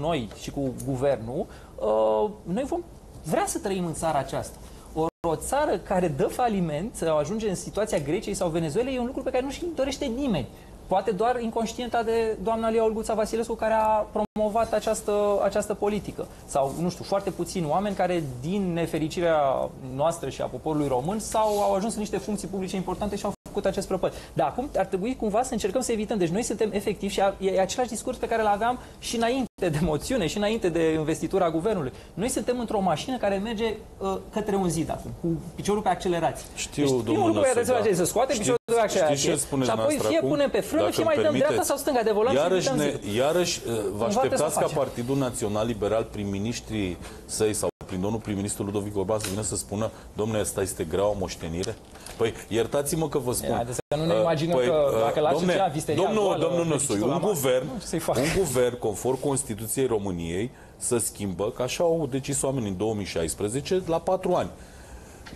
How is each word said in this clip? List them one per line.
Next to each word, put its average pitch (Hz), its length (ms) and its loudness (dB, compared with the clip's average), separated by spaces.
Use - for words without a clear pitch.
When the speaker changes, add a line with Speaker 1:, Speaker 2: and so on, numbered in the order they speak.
Speaker 1:
noi 143 280 0
și - 100 -10
cu 135 220 -2
guvernul, 131 600 0
uh, 214 540 2
noi 208 220 -2
vom 349 180 -2
vrea 233 220 0
să 349 120 -2
trăim 190 280 -2
în 160 80 -4
țara 156 240 0
aceasta. 135 380 -4
O, 160 120 0
o 160 80 2
țară 277 420 2
care 180 300 0
dă 151 180 0
faliment 196 720 0
sau 160 200 2
ajunge 202 320 0
în 185 60 0
situația 196 440 -2
Greciei 175 360 -2
sau 180 140 0
Venezuelei 170 460 0
e 254 40 -2
un 240 80 -2
lucru 269 160 -6
pe 254 80 -4
care 254 140 0
nu 285 60 -6
și-l 302 240 -6
dorește 269 300 -2
nimeni. 233 440 -2
Poate 196 240 0
doar 226 300 2
inconștienta 233 600 -2
de 226 400 2
doamna 226 280 0
Lia 226 140 4
Olguța 220 300 0
Vasilescu, 220 400 0
care 220 200 0
a 220 320 4
promovat 214 380 2
această, 214 400 0
această 208 320 0
politică. - 520 -2
Sau, 135 340 2
nu 180 100 0
știu, 143 140 -6
foarte 196 260 0
puțini 170 380 -4
oameni 190 260 0
care, 180 280 0
din 180 320 -2
nefericirea 156 960 2
noastră 147 340 0
și 131 140 -6
a 127 40 -2
poporului 147 420 -2
român, 139 300 0
sau 214 440 2
au 202 120 2
ajuns 196 200 0
în - 60 -6
niște 208 160 -4
funcții 190 320 -4
publice 190 280 -4
importante 190 400 -2
și 196 80 -6
au 202 80 -2
făcut 202 180 -4
acest 190 200 0
prăpăd. - 280 -2
Dar 160 140 2
acum 254 300 -2
ar 285 100 2
trebui 262 300 -2
cumva 214 260 0
să 254 100 -4
încercăm 220 280 0
să 247 120 -2
evităm. 214 260 -2
Deci 175 100 2
noi 185 140 0
suntem 214 300 -2
efectiv, 196 380 -2
și 202 100 -2
a, 196 200 4
e 190 200 2
același 202 300 0
discurs 240 260 -4
pe - 120 -6
care 226 140 2
l 214 40 2
aveam 220 320 2
și - 180 -6
înainte 233 300 2
de 147 120 0
moțiune, 170 440 0
și - 100 -2
înainte 208 320 2
de 165 240 4
investitura 160 580 2
guvernului. 165 420 0
Noi 196 140 -2
suntem 247 300 -2
într-o 220 220 -2
mașină 165 360 0
care 202 200 0
merge, 220 380 -2
uh, 190 180 -2
către 208 240 0
un 190 120 2
zid 160 220 -2
acum, - 200 -6
cu 170 80 0
piciorul 202 280 0
pe 196 60 0
accelerație. 170 640 0
Speaker 2:
Știu, - 280 -4
Speaker 1:
Deci, 139 80 6
primul 123 140 2
Speaker 2:
domnul 113 220 4
Speaker 1:
lucru - 160 4
care 104 120 4
Speaker 2:
Năstase, 233 180 2
Speaker 1:
trebuie 240 100 4
să - 0 -
faceți, 202 160 4
să 175 60 4
scoatem 254 320 2
Speaker 2:
știu, 214 160 2
Speaker 1:
piciorul 233 220 0
de 233 60 6
accelerație. 185 360 4
Speaker 2:
știți 160 180 2
ce 143 120 -2
spuneți 131 240 2
Speaker 1:
Și 110 60 2
apoi 110 180 2
Speaker 2:
dumneavoastră 107 140 2
Speaker 1:
fie 320 100 4
Speaker 2:
acum? - 100 2
Speaker 1:
punem 285 220 2
pe 220 100 2
frână, 254 220 0
Speaker 2:
Dacă - 120 2
Speaker 1:
fie 320 100 2
mai 320 120 4
Speaker 2:
îmi - 80 4
Speaker 1:
dăm 302 80 4
dreapta 269 160 4
Speaker 2:
permiteți, 359 240 2
Speaker 1:
sau 277 120 0
stânga 254 240 4
de 220 100 6
volan 233 160 4
și 254 100 6
Speaker 2:
iarăși 180 240 2
Speaker 1:
evităm - 80 2
Speaker 2:
ne, 143 40 2
Speaker 1:
zidul. 104 320 -4
Speaker 2:
iarăși, 170 320 4
uh, 117 60 -2
vă 104 320 0
Speaker 1:
Cumva 202 180 2
trebuie 135 160 2
să 147 60 4
Speaker 2:
așteptați 160 140 0
ca 170 80 4
Speaker 1:
facem. 151 160 0
Speaker 2:
Partidul 123 340 -2
Național 107 460 0
Liberal, 104 320 2
prin 104 120 -4
ministrii 107 520 -2
săi 107 220 4
sau 90 80 0
prin 92 100 -4
domnul 104 260 0
prim-ministru 101 420 -2
Ludovic 101 280 -4
Orban 101 220 0
să 104 120 -4
vină 101 120 -2
să 104 140 -4
spună: 107 340 -4
"Domne, 107 180 0
asta 101 300 0
este - 140 -4
grea 95 220 4
o - 40 -
moștenire"? 87 560 -4
Păi, 113 160 2
iertați-mă 151 600 0
că 143 100 0
vă 123 140 -2
spun. - 220 -2
Speaker 1:
Haideți 120 220 -2
să 143 80 -2
nu 151 100 0
ne 170 80 2
Speaker 2:
Uh, 110 60 4
Speaker 1:
imaginăm 160 360 2
Speaker 2:
păi, 123 100 4
Speaker 1:
că, 147 280 4
Speaker 2:
uh, 113 60 4
Speaker 1:
dacă 113 200 2
l-aș 151 120 4
Speaker 2:
domne, 175 200 2
Speaker 1:
ducea 170 140 4
visteria 156 380 0
Speaker 2:
domnul, 214 260 2
Speaker 1:
actuală, 151 140 0
Speaker 2:
domnul 170 220 2
Năsui, 151 200 2
Speaker 1:
fericitul 104 220 2
Speaker 2:
un 143 60 2
Speaker 1:
la - 40 2
mare. 208 140 2
Speaker 2:
guvern, 131 340 2
Speaker 1:
Nu 262 100 -6
știu - 120 -10
să-i 170 100 -2
fac. 160 180 0
Speaker 2:
un 120 60 2
guvern, 123 420 2
conform 120 420 0
Constituției 127 640 0
României, 98 640 0
să - 220 0
schimbă, 101 580 -4
că 123 60 -2
așa 127 220 0
au 165 260 2
decis 135 320 -2
oamenii 135 280 0
în 95 60 -4
două 107 180 0
mii 104 100 -2
șaisprezece, 104 840 -2
la 165 120 0
patru 185 360 0
ani. 113 160 0